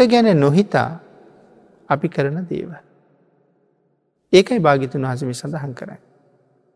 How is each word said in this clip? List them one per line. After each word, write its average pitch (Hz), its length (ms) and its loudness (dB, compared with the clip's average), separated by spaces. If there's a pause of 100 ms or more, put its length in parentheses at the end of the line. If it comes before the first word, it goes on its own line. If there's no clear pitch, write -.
ගැන 226 300 4
නොහිතා 143 540 2 (1000)
අපි 147 200 -2
කරන 147 340 -4
දේවල්. 160 380 -10 (1500)
ඒකයි 208 260 4
භාග්‍යතුන් 139 420 0
වහන්සේ 131 240 -6
මේ 123 100 -6
සඳහන් 143 380 -10
කරන්නේ. - 280 -18 (760)